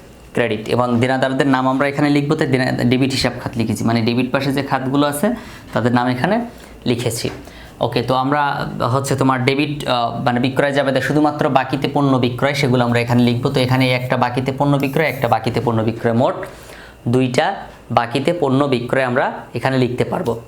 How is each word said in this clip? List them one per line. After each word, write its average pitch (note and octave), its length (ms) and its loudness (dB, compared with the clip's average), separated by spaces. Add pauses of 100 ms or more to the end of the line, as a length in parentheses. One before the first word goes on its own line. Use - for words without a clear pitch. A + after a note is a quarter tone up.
(320)
ক্রেডিট। A2+ 360 0
এবং A#2+ 320 2
দেনাদারদের C3 460 0
নাম C3 220 2
আমরা C3+ 200 0
এখানে C#3+ 220 0
লিখবো, C#3+ 240 2
তাই D#3 120 0
দেনা-, B2+ 380 0
ডেবিট B2+ 260 2
হিসাব - 300 -2
খাত - 160 -8
লিখেছি, A2+ 280 -2
মানে A2+ 180 2
ডেবিট B2 300 0
পাশে C#3 200 0
যে C#3 100 -2
খাতগুলো C#3 440 0
আছে F3 280 0 (380)
তাদের A#2 200 0
নাম B2 140 2
এখানে E3+ 380 0 (400)
লিখেছি। A#2 460 -2 (500)
ওকে, A#2+ 220 0
তো B2 120 0
আমরা C#3 520 0 (120)
হচ্ছে B2+ 380 0
তোমার C3 280 2
ডেবিট, C#3+ 440 0
আহ, A#2+ 360 -2
মানে A#2+ 160 0
বিক্রয় C#3 320 0
জাবেদা C3 280 2
শুধুমাত্র D3+ 480 2
বাকিতে C#3 460 0
পণ্য C#3 220 4
বিক্রয়, B2 380 0
সেগুলো B2+ 300 2
আমরা A#2+ 160 2
এখানে A#2+ 220 2
লিখবো। A#2+ 280 2
তো C#3 100 0
এখানে B2+ 320 2
একটা B2+ 240 0
বাকিতে B2 420 0
পণ্য C#3+ 180 2
বিক্রয়, C#3+ 300 0
একটা B2 220 -2
বাকিতে A2+ 360 0
পণ্য A2+ 180 2
বিক্রয়, A#2 320 -2
মোট C#3 200 2 (760)
দুইটা C3 460 2 (360)
বাকিতে A#2+ 500 0
পণ্য C3+ 240 2
বিক্রয় C3 400 0
আমরা C#3+ 280 0 (220)
এখানে C3 240 0
লিখতে B2 260 0
পারবো। E3 440 -4